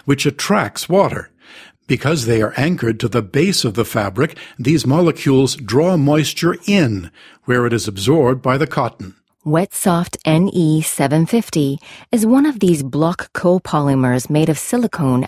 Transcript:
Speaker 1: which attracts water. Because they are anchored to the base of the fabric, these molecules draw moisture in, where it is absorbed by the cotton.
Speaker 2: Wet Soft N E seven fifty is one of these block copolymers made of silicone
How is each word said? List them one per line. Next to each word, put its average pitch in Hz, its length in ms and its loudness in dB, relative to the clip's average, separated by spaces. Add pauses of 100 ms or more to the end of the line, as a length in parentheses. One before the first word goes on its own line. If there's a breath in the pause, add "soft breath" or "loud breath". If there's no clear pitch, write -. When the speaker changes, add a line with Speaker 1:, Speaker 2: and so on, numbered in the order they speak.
Speaker 1:
which 139 220 -2
attracts 147 640 -4
water. 180 400 0 (560 loud breath)
Because 135 380 -2
they 113 160 2
are 104 160 -2
anchored 127 440 -2
to 117 80 -2
the 117 120 -2
base 139 420 0
of 110 120 -2
the 113 100 0
fabric, 107 540 -2 (200 loud breath)
these 135 280 0
molecules 135 680 2
draw 151 440 0
moisture 151 580 0 (100)
in, 117 440 0 (340 loud breath)
where 123 220 2
it 117 80 0
is 107 120 -2
absorbed 123 540 2
by 131 160 0
the 147 100 0
cotton. 110 480 -6 (300)
Speaker 2:
Wet 160 300 0
Soft 175 500 -2
N 160 300 2
E 156 260 2
seven 156 460 0
fifty 147 520 -2 (320 loud breath)
is 226 140 0
one 262 220 4
of 254 140 -2
these 170 220 2
block 147 520 -2
copolymers 143 960 0
made 156 180 2
of 151 100 -2
silicone 139 680 -2